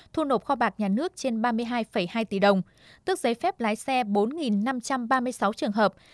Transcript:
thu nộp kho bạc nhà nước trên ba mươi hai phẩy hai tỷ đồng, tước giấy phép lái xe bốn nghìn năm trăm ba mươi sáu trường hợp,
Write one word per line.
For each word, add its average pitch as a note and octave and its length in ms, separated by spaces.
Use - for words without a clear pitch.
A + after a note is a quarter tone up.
thu D#4+ 120
nộp C4+ 200
kho C#4 100
bạc A#3 240
nhà G#3 100
nước B3+ 280
trên A#3 260
ba A#3+ 100
mươi A3+ 120
hai A#3 200
phẩy G3+ 260
hai A3+ 140
tỷ G3 140
đồng, G3 240
tước F#4 140
giấy A#3 160
phép - 260
lái A3 160
xe B3+ 280
bốn G3+ 240
nghìn B3 360
năm B3+ 160
trăm B3 280
ba C4 120
mươi B3 120
sáu G#3 200
trường G#3+ 200
hợp, G3+ 220